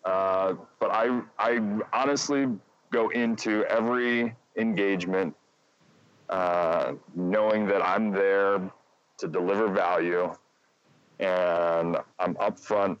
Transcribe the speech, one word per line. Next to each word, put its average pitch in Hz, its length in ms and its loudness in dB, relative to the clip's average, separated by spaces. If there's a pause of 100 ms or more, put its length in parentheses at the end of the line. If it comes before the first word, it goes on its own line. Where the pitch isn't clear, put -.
Uh, 95 480 2 (260)
but 113 100 0
I, 117 300 0 (180)
I 113 220 2 (320)
honestly 139 540 0 (440)
go 113 200 0
into 113 560 0
every 120 680 0 (220)
engagement, 95 800 0 (960)
uh, 87 640 0 (200)
knowing 107 520 0
that 98 180 2
I'm 101 260 0
there 98 640 2 (460)
to 95 100 -6
deliver 95 400 0
value, 87 640 0 (880)
and 85 800 0 (200)
I'm 90 180 -2
upfront 101 640 -2